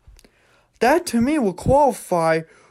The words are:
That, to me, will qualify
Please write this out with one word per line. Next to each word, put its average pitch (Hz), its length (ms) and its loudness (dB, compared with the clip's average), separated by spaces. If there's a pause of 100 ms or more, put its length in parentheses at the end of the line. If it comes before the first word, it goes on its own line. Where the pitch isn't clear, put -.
(800)
That, 302 280 2
to 233 140 -2
me, 294 160 0
will 208 160 -2
qualify 180 880 0 (300)